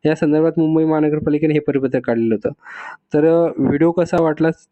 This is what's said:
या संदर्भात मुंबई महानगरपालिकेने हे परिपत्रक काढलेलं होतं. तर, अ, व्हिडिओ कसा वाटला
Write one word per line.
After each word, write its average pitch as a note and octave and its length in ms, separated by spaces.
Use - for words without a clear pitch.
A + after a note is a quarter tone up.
या D#3 80
संदर्भात D#3 440
मुंबई D#3+ 260
महानगरपालिकेने D3+ 680
हे D3+ 60
परिपत्रक C3+ 460
काढलेलं A2+ 280
होतं. - 160
तर, D3+ 100
अ, E3 240
व्हिडिओ C#3+ 320
कसा F3 300
वाटला D#3+ 280